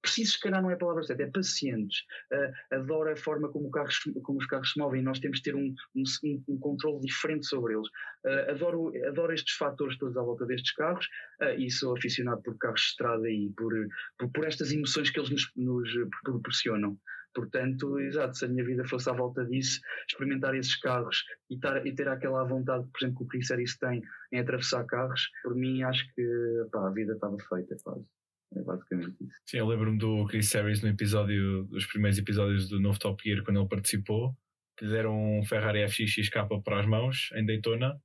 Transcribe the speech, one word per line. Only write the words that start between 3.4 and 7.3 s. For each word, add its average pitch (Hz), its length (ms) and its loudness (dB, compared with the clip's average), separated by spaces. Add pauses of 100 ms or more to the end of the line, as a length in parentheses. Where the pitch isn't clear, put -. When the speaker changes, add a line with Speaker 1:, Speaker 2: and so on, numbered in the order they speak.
Speaker 1:
como 147 180 -4
o - 20 -6
carro - 200 0
se, - 300 -2
como 139 180 -2
os 131 80 -4
carros 131 260 -2
se - 60 -2
movem, 131 240 2
nós 131 160 0
temos 139 200 -2
de - 60 -8
ter 143 120 -2
um, 135 180 -2 (220)
um, 135 60 2 (220)
um, 143 240 -2
um 139 100 -2
controle 143 420 -2
diferente 147 460 -2